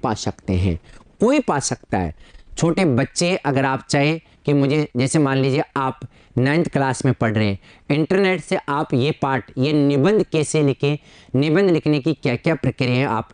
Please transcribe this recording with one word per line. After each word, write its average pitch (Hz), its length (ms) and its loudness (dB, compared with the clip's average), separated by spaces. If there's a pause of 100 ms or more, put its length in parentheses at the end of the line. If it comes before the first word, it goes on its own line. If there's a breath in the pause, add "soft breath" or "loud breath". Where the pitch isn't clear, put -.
पा 110 120 -2
सकते - 400 -6
हैं। 90 240 0 (400 loud breath)
कोई 262 200 2
पा 175 200 -2
सकता - 380 -6
है। 87 180 -4 (420 soft breath)
छोटे 170 280 0
बच्चे 147 500 0
अगर 135 300 -2
आप 131 240 -4
चाहें 151 300 0 (260 soft breath)
कि 147 80 0
मुझे, 143 340 2 (100)
जैसे 131 220 0
मान 135 180 2
लीजिए 135 260 0 (140)
आप 131 220 -4 (380 soft breath)
नाइन्थ 143 300 2
क्लास 135 380 -2
में 131 80 4
पढ़ 117 180 0
रहे 107 160 0
हैं, 98 120 -2 (320 loud breath)
इंटरनेट 185 500 0
से - 160 -4 (120)
आप 147 240 -2
ये 139 180 2 (100)
पाठ, 135 360 -2
ये 139 160 0
निबंध 147 500 2
कैसे 156 400 -2
लिखें, 143 340 0 (380 loud breath)
निबंध 160 360 2
लिखने 151 280 0
की 156 140 -2
क्या 127 220 -2
क्या 165 200 -2
प्रक्रिया 123 380 -2
है, 127 120 2
आप 110 280 -4